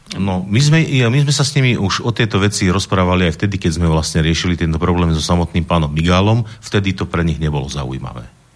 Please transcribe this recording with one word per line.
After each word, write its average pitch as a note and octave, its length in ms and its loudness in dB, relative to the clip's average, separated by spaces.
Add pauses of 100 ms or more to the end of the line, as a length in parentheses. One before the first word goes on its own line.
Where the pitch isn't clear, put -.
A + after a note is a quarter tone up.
(160)
No, F#2 320 -2
my G#2+ 160 2
sme, D3+ 160 4
ja, B2+ 320 2
my C#3+ 160 2
sme D3 80 0
sa D3 80 0
s - 160 0
nimi B2+ 160 4
už G2 320 -2
o G#2+ 80 -2
tejto G#2+ 240 0
veci G2+ 320 2
rozprávali F2+ 560 2
aj D#2 80 -2
vtedy, G2 240 -2
keď F2 120 0 (100)
sme E2 100 2
vlastne D#2+ 320 0
riešili E2 320 0
tento D#2+ 240 -2
problém F2 320 2
so D#2+ 80 2
samotným E2+ 480 0
pánom D#2+ 240 0
Migálom. F#2 560 2 (160)
Vtedy G2 320 -2
to - 80 -6
pre E2 240 -2
nich D2+ 140 -2
nebolo D2 260 -2
zaujímavé. C2 560 -8 (320)